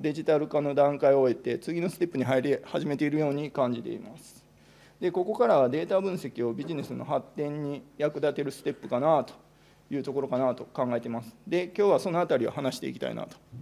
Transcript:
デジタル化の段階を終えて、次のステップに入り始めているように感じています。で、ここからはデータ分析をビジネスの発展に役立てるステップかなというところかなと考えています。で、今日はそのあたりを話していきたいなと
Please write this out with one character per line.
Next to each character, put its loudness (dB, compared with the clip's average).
デ 0
ジ -6
タ 6
ル 0
化 0
の 0
段 4
階 6
を 6
終 6
え 2
て、 -4
次 -4
の -2
ス -6
テ 0
ッ -12
プ -4
に 0
入 2
り 2
始 -4
め -2
て 0
い 2
る 0
よ 0
う -2
に -6
感 0
じ -6
て -8
い -10
ま -16
す。 -20
で、 0
こ 0
こ -2
か 4
ら 6
は 6
デ -2
ー -14
タ 2
分 -2
析 -6
を 0
ビ -6
ジ -6
ネ -4
ス -12
の -8
発 -2
展 -4
に -6
役 -2
立 0
て -4
る -4
ス -16
テ 0
ッ -6
プ -14
か 0
な 4
と -12
い -4
う -2
と -6
こ -2
ろ -4
か -2
な 2
と -14
考 -2
え -2
て -10
い -6
ま -6
す。 -18
で、 0
今 0
日 6
は 6
そ -2
の 0
あ 0
た 2
り 0
を -2
話 -4
し -12
て -6
い -6
き -14
た -4
い -8
な -8
と -20